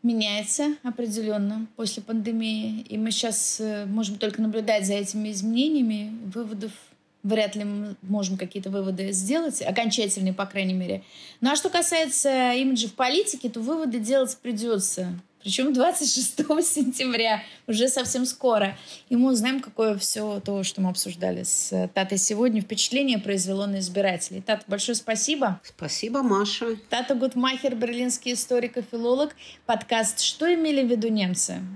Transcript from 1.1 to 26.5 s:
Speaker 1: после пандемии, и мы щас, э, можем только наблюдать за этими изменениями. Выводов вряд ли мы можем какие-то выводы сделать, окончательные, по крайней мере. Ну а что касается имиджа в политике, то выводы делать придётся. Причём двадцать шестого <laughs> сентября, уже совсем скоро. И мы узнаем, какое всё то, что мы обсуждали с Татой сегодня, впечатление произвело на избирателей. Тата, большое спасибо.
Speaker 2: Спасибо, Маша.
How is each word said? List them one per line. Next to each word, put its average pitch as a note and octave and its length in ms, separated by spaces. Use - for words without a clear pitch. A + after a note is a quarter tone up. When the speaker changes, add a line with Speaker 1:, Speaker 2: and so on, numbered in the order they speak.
Speaker 1:
после A3 260
пандемии, A3 760
и G#3+ 160
мы A3 140
щас, - 480
э, G#3+ 260
можем G#3 320
только - 240
наблюдать G#3+ 440
за G3+ 80
этими G#3+ 380
изменениями. A3 800
Выводов G#3+ 380
вряд G#3 320
ли G#3 80
мы G#3 380
можем F#3+ 360
какие-то F#3+ 320
выводы G3 440
сделать, B3+ 480
окончательные, G3+ 720
по G3 120
крайней F#3+ 280
мере. F#3 300
Ну B3+ 100
а D#4+ 40
что F4 140
касается C#4+ 840
имиджа B3+ 340
в - 60
политике, C4 560
то A3+ 120
выводы C4 380
делать B3+ 420
придётся. G3+ 800
Причём C4 320
двадцать D#4 400
шестого D4+ 480
<laughs> - 0
сентября, A#3+ 840
уже A#3 220
совсем B3+ 360
скоро. G#3 520
И B3 60
мы C4 180
узнаем, B3 260
какое G#3+ 380
всё G#3 420
то, G3 240
что - 180
мы F#3 80
обсуждали F3+ 540
с F#3 500
Татой F#3+ 240
сегодня, G#3+ 440
впечатление A#3+ 560
произвело G3 480
на G3 140
избирателей. F#3 640
Тата, G#3+ 260
большое G3+ 280
спасибо. A3+ 680
Speaker 2:
Спасибо, A#3 600
Маша. G#3+ 540